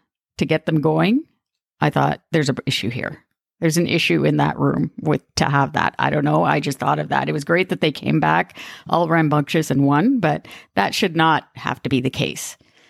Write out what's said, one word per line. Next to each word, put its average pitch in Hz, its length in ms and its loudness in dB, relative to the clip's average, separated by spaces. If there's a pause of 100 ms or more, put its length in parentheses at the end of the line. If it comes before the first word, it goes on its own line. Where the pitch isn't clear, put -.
(380)
to 160 80 0
get 156 200 0
them 160 140 2
going, 165 420 2 (580)
I 147 100 2
thought, 143 300 0 (120)
"There's 147 160 2
an 135 80 -2 (100)
issue 113 240 -4
here. - 320 -10 (380)
There's 160 160 2
an 170 100 2
issue 160 380 0
in 151 140 2
that 147 200 0
room 143 320 0 (100)
with, 147 220 -2 (140)
to 151 80 0
have 143 300 0
that." - 240 -2
I 139 120 0
don't 143 140 0
know. 151 180 2
I 147 180 2
just 143 180 -6
thought 151 200 -2
of 151 120 -6
that. 135 180 -2
It 156 40 -4
was 147 120 -4
great 180 240 0
that 180 120 -4
they 156 120 0
came - 260 -2
back 156 400 0 (300)
all 165 200 2
rambunctious 156 640 2
and 139 140 2
won, 190 360 2
but 151 280 -2 (260)
that 196 200 -2
should 175 220 -2
not 160 380 2
have - 280 -8
to 135 60 -6
be 135 120 2
the 127 100 -2
case - 460 -6 (340)